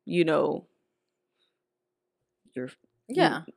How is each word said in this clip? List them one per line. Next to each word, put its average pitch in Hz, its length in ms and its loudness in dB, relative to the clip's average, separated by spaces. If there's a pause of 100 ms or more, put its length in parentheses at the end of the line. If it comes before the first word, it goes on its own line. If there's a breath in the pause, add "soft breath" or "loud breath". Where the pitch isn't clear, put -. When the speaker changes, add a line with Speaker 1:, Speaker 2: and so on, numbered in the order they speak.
Speaker 1:
you 175 180 0
know, 151 440 0 (1900)
you're, 127 120 -8 (400)
you, 247 80 -8
Speaker 2:
Yeah. 170 260 2 (160)